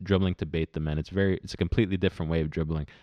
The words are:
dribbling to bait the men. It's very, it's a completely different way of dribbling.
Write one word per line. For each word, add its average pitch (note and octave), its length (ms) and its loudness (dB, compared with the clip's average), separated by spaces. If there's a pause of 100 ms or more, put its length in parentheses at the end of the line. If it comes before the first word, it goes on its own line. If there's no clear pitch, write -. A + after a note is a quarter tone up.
dribbling F#2 320 2
to F#2+ 100 -4
bait D#2+ 280 -2
the E2 60 -6
men. D#2 200 -2
It's D#2 100 -6
very, F#2+ 340 2
it's F#2+ 100 -12
a - 40 -10
completely F#2+ 400 2
different F2 340 0
way E2 100 2
of D#2 100 0
dribbling. D#2 360 -2 (160)